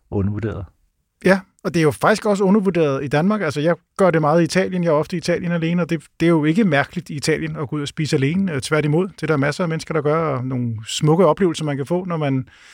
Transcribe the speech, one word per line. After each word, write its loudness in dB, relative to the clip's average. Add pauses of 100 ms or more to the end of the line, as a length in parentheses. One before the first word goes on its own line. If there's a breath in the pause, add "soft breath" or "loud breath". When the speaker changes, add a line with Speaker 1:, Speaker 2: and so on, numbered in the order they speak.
(120)
Speaker 1:
undervurderet. -4 (600)
Speaker 2:
Ja, 4 (240)
og -6
det 0
er 2
jo 4
faktisk 0
også 0
undervurderet 2
i -6
Danmark. 0
Altså, -4
jeg 2 (220)
gør 4
det 4
meget 4
i 4
Italien. 0
Jeg 0
er 4
ofte 0
i -4
Italien -2
alene, -2
og -4
det, -4 (160)
det 2
er 6
jo 4
ikke 2
mærkeligt 0
i -8
Italien -2
at -8
gå -6
ud -4
og -6
spise -4
alene. 0
Øh, -4
tværtimod, 0
det -14
er -6
der 2
masser -2
af -2
mennesker, -6
der 0
gør, 0 (200)
og -6
nogle -4 (100)
smukke 4
oplevelser, 2
man -4
kan -4
få, -4
når -6
man -2 (260 loud breath)